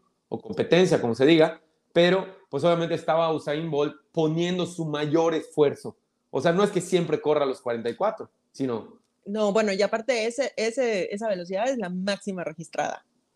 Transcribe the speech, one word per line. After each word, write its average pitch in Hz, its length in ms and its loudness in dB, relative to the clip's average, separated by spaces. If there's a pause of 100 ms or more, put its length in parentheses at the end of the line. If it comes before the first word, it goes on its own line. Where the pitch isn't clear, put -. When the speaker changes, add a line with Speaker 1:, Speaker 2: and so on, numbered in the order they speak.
(280)
Speaker 1:
o 113 120 -8
competencia, 151 600 2
como 117 140 0
se 131 120 2
diga, 160 340 4 (320)
pero, 180 340 4 (240)
pues, 139 140 -4
obviamente 165 300 2
estaba 165 380 0
Usain 156 380 -4
Bolt 147 260 -2 (160)
poniendo 170 540 0
su 170 180 -8
mayor 151 500 0
esfuerzo. 139 640 -2 (340)
O 135 100 -4
sea, 170 120 4
no 185 100 2
es 202 80 2
que 180 120 -2
siempre 160 380 0
corra 147 240 2
a - 40 0
los 127 140 -6
cuarenta 117 260 -4
y 120 80 -4
cuatro, 208 340 -4 (220)
sino 117 460 -6 (260)
Speaker 2:
No, 208 280 -2
bueno, 214 200 2
y 196 100 -2
aparte 220 440 0
ese, 240 300 -4
ese, 226 580 -2
esa 220 140 -4
velocidad 190 400 -2
es 269 100 -2
la 190 100 -4
máxima 185 560 -6
registrada. - 600 -8 (320)